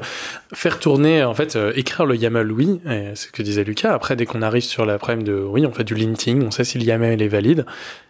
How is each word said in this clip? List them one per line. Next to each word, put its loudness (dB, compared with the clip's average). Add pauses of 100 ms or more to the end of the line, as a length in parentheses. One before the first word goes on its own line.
(540)
faire 0
tourner, 4
en 0
fait, -2
euh, 2
écrire 0
le 0
yaml, 0
oui, 2
et -6
c'est -10
ce -20
que -6
disait 0
Lucas. 0
Après, 0
dès 0
qu'on -4
arrive 2
sur -2
le 2
problème -2
de, 0
oui, 2
on 0
fait -4
du -4
linting, 0
on -2
sait -2
si -4
le -2
yaml 2
est 2
valide. 2 (440)